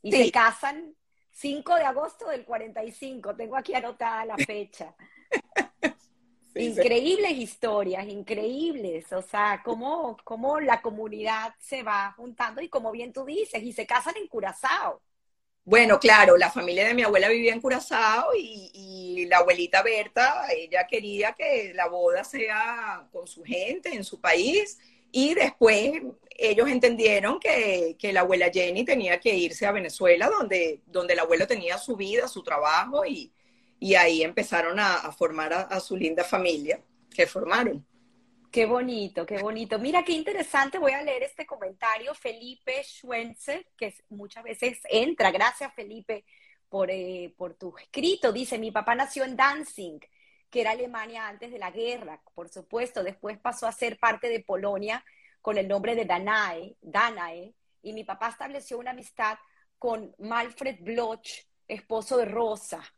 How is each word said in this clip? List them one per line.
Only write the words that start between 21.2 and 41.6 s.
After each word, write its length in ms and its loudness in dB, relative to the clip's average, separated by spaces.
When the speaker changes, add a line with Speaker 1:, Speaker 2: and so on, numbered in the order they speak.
Speaker 2:
que 420 -2
la 140 -2
boda 340 2
sea 880 -4
con 160 -12
su 180 -20
gente, 500 -6
en 100 -8
su 160 -14
país, 580 2
y 220 2
después 680 4
ellos 320 4
entendieron 720 4
que, 580 2
que 140 -4
la 80 6
abuela 320 4
Jenny 320 0
tenía 360 2
que 140 2
irse 300 0
a 80 2
Venezuela, 560 4
donde, 560 0
donde 300 0
el 60 2
abuelo 260 4
tenía 320 -2
su 180 -6
vida, 320 0
su 140 -10
trabajo, 640 0
y, 260 -8
y 160 2
ahí 300 6
empezaron 560 -2
a, 140 2
a 180 -4
formar 400 -2
a, 100 0
a 180 -4
su 160 -8
linda 280 0
familia 560 -2
que 120 4
formaron. 600 -2
Speaker 1:
Qué 160 2
bonito, 600 -2
qué 120 -6
bonito. 400 -6
Mira, 260 0
qué 80 -2
interesante. 640 -2
Voy 140 2
a 100 -4
leer 220 -2
este 220 -10
comentario. 680 -6